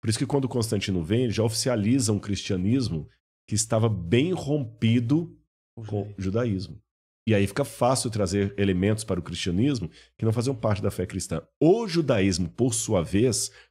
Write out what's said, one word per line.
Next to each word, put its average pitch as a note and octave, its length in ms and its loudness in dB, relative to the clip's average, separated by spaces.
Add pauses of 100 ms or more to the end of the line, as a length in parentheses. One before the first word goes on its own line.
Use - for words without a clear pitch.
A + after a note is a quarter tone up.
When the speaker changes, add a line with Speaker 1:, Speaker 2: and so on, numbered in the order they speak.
Speaker 1:
Por A2 80 -2
isso A2 80 0
que C#3+ 80 -2
quando C3 220 0
Constantino G#2+ 540 -2
vem, G#2+ 220 0
ele A2+ 80 -2
já A2 100 0
oficializa A2+ 680 0
um G#2 60 0
cristianismo F#2+ 880 -2 (400)
que A2 60 -6
estava A2 340 2
bem A2+ 440 2
rompido C#3 1000 0 (420)
Speaker 2:
O A#2+ 60 -14
Speaker 1:
com G#2 200 -6
o - 20 -6 (140)
Speaker 2:
judaísmo. G2 40 -6
Speaker 1:
judaísmo. F#2+ 600 -4 (440)
E A2 80 4
aí G2+ 120 4
fica C#3 180 -2
fácil B2+ 460 0
trazer G2+ 480 0
elementos G2 440 2
para F2+ 160 -4
o E2+ 40 -6
cristianismo F#2+ 680 -2 (280)
que A2+ 80 -2
não A2 60 2
faziam B2 220 -2
parte G#2 280 -2
da G#2 80 0
fé F2+ 160 -4
cristã. E2+ 360 -6 (160)
O G#3 300 4
judaísmo, G2 600 2
por A#2+ 240 0
sua G2+ 280 0
vez, G2+ 480 0 (200)